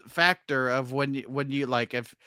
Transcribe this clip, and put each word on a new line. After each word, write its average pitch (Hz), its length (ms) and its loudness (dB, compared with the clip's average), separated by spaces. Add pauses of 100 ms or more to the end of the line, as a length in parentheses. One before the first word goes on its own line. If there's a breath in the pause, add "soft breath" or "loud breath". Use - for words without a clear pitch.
factor 139 600 2
of 127 220 0
when 139 240 0
you, 135 120 -4
when 139 220 -4
you, 139 160 -2
like, 123 300 0
if 123 180 -6 (140)